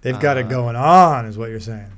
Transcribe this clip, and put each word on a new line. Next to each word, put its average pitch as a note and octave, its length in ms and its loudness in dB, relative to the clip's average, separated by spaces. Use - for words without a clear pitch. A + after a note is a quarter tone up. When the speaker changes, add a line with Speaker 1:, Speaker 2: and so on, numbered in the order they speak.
Speaker 1:
They've B2+ 180 -6
got C#3 200 0
it B2 80 -4
Speaker 2:
Uh, - 20 -8
Speaker 1:
going A#2+ 260 -4
on, D3 520 4
is G#2+ 100 -12
what A2+ 140 -8
you're A2 80 -10
saying. G#2 380 -12